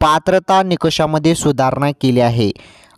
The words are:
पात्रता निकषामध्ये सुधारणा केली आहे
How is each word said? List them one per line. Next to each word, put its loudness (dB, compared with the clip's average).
पात्रता 2
निकषामध्ये -2
सुधारणा -2
केली 0
आहे 0